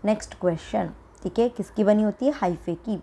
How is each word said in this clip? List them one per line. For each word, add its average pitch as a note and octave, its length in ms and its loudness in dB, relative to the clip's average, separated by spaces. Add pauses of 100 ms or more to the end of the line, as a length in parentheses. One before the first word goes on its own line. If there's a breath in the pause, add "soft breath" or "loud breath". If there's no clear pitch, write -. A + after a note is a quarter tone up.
नेक्स्ट G#3 360 -2
क्वेश्चन, F3 500 -2 (320)
ठीक F#3 160 -4
है, A#3 100 4
किसकी G#3+ 360 -2
बनी G#3 180 6
होती G#3+ 240 0
है? D4 60 4
हाइफे F3 420 -2
की। F#3 280 -6